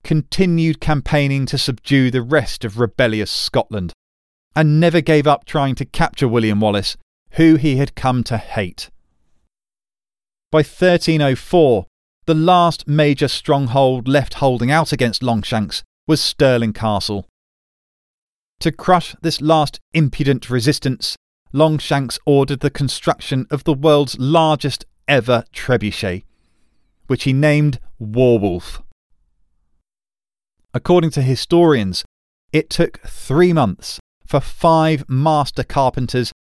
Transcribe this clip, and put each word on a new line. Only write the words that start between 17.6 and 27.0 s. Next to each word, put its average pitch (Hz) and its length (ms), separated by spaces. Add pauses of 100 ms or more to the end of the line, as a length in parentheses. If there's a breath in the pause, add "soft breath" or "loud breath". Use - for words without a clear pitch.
To 160 120
crush - 500
this 165 180
last 156 380 (140)
impudent 139 560
resistance, 127 680 (380)
Longshanks 143 720
ordered 139 360
the 147 100
construction - 800
of 143 140
the 156 100
world's 147 440
largest 151 680 (200)
ever 123 460
trebuchet, 98 720 (840)